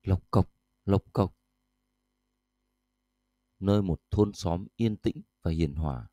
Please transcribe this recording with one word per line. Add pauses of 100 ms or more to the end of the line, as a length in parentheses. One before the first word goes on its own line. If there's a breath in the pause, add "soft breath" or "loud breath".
Lộc
cộc, (300)
lộc
cộc. (2250)
Nơi
một
thôn
xóm (100)
yên
tĩnh (200)
và
hiền
hòa.